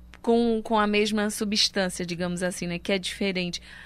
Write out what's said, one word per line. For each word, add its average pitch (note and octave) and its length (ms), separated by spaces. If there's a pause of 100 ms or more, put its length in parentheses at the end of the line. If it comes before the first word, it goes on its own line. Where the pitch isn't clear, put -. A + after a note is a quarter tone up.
(200)
com, A#3 420
com A3 140
a G#3 100
mesma G#3 440
substância, G3+ 720
digamos F3 380
assim, F3+ 240
né? F3 140
Que - 120
é G3 60
diferente. F3+ 640 (240)